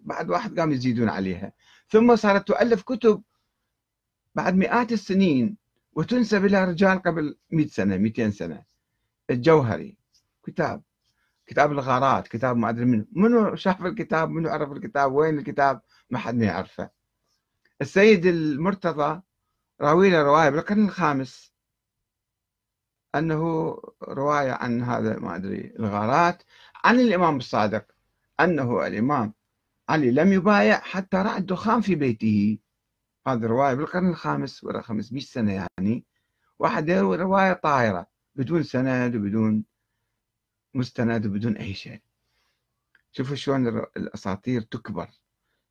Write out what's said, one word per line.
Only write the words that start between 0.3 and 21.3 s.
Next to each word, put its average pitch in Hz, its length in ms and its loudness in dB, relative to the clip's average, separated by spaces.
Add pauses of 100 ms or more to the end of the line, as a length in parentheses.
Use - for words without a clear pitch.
واحد 175 300 -4
قام 156 120 0
يزيدون 120 360 0
عليها، 92 440 -6 (360)
ثم 233 280 6
صارت 202 320 2
تؤلف 226 340 2
كتب 220 400 2 (1120)
بعد 175 200 -2
مئات 220 380 2
السنين 160 640 2 (360)
وتنسب 208 520 0
إلى 196 200 4
رجال 185 380 2
قبل 160 340 -2 (140)
مئة 151 180 0
سنة، 98 280 0
مئتين 110 340 0
سنة. 82 320 -8 (680)
الجوهري 123 640 2 (500)
كتاب، - 360 -6 (640)
كتاب 147 260 2
الغارات، 127 560 0
كتاب 123 280 -2
ما 113 120 0
أدري 117 160 -4
منه، 113 280 2
منو 214 420 2
شاف 185 320 -2
الكتاب، 160 440 -4
منو 160 180 -4
عرف 147 240 -4
الكتاب، 135 400 -2
وين 151 260 2
الكتاب، 139 420 0 (300)
ما 123 80 -4
حد 117 160 -6
ما 117 100 2
يعرفه. 92 460 -4 (920)
السيد 185 460 4
المرتضى 160 960 -2 (580)
راوي 170 300 6
له 160 120 6
رواية 147 280 6
بالقرن 208 340 0
الخامس، 147 680 -4 (1600)